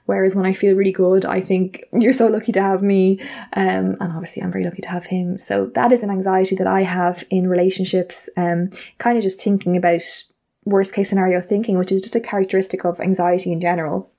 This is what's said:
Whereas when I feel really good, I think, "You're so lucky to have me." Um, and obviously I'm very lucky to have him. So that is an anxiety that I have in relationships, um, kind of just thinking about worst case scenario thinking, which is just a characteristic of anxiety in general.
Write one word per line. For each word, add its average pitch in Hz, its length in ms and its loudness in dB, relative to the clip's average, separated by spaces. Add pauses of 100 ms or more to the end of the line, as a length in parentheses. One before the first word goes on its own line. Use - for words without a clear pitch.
Whereas 190 280 2
when 190 120 0
I 190 60 2
feel 196 220 4
really 196 180 2
good, 190 320 4
I 190 160 -2
think, 185 520 -2
"You're 247 220 4
so 233 120 4
lucky 220 260 0
to 190 100 2
have 190 200 0
me." 190 380 4 (340)
Um, 190 460 0
and 175 120 -4
obviously 170 300 -8
I'm 175 100 -4
very 185 120 -2
lucky - 180 -6
to - 60 -12
have 180 180 -8
him. 180 300 -2
So 196 380 -2
that 240 180 4
is 240 100 2
an 202 80 -4
anxiety 190 460 0
that 185 100 0
I 190 160 2
have 180 480 -2
in 185 180 2
relationships, 185 880 0
um, 175 340 0 (280)
kind 240 200 2
of 220 40 -2
just 190 180 -2
thinking 190 360 0
about 170 260 2 (640)
worst 196 300 0
case 196 160 0
scenario 185 300 2
thinking, 202 360 0
which 185 160 0
is 190 80 2
just - 160 -4
a 226 40 0
characteristic 190 640 -2
of 175 160 -2
anxiety 180 520 0
in 165 80 -4
general. 175 580 -2